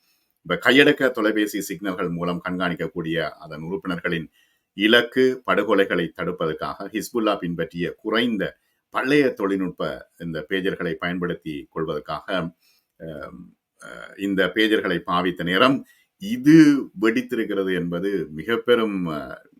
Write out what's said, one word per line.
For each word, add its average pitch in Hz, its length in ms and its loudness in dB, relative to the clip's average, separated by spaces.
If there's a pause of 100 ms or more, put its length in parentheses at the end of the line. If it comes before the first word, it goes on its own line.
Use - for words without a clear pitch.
(460)
இப்ப 85 120 -2
கையடக்க 139 540 4
தொலைபேசி 107 500 0
சிக்னல்கள் 95 480 -6
மூலம் 87 320 -4
கண்காணிக்கக்கூடிய 85 760 -4 (220)
அதன் 78 220 -14
உறுப்பினர்களின் 87 640 -6 (500)
இலக்கு 120 680 4
படுகொலைகளை 98 600 2 (100)
தடுப்பதற்காக 80 720 -4
ஹிஸ்புல்லா 107 500 -2
பின்பற்றிய 85 540 -6
குறைந்த 110 520 -2 (500)
பழைய 131 400 2
தொழில்நுட்ப 95 480 -2 (360)
இந்த 82 320 -8
பேஜர்களை 90 440 -2
பயன்படுத்தி 87 760 -6
கொள்வதற்காக, 78 580 -6 (720)
அஹ், 76 360 -14 (460)
அஹ், 57 360 -16
இந்த 95 360 0
பேஜர்களை 104 520 2
பாவித்த 90 380 -2
நேரம் 127 340 4 (440)
இது 127 340 4 (440)
வெடித்திருக்கிறது 107 720 0
என்பது 87 560 -2
மிக 82 280 -4
பெரும், 110 500 0
அஹ், 71 280 -8 (240)